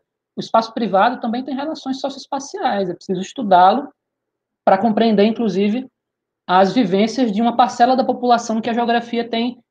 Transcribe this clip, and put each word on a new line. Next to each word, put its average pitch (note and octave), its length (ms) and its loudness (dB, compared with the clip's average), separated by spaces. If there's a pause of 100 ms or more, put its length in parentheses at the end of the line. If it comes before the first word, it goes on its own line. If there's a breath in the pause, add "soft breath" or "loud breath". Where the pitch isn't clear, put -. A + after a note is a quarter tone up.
(360)
o - 40 -12
espaço A3+ 340 0
privado A3+ 480 0
também A#3+ 220 -6
tem C#4 120 -8
relações C4+ 440 -8
socioespaciais, C4+ 880 -6
é E3+ 60 -6
preciso F#3 260 -6
estudá-lo G3 640 2 (800)
pra F#3+ 140 4
compreender, G#3+ 460 2
inclusive, A3 640 -2 (600)
as F#3 260 4
vivências A3 580 0
de G3+ 100 -2
uma A#3 140 0
parcela B3 400 2
da B3 80 0
população A#3+ 560 0
que A#3 100 -4
a A#3 40 -2
geografia A#3 560 -2
tem A#3 300 -4 (120)